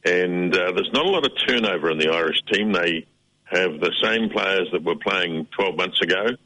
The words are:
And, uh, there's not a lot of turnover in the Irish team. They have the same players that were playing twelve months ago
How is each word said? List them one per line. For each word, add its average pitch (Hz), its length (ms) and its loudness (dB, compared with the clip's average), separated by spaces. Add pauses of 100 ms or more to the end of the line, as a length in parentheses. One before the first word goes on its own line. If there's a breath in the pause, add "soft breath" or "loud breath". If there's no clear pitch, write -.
And, 90 500 2
uh, 90 180 2
there's 95 200 -2
not 139 120 2
a 190 60 2
lot 180 160 0
of 165 60 -2 (140)
turnover 98 440 0
in 78 80 0
the 78 100 2
Irish 82 320 0 (100)
team. 107 220 0
They 87 340 0 (380)
have 90 360 0
the 85 120 0 (100)
same 110 280 0
players 95 420 0
that 82 120 -2
were 82 120 0
playing 87 580 -2
twelve 95 220 0
months 92 240 -2
ago 95 280 2 (180)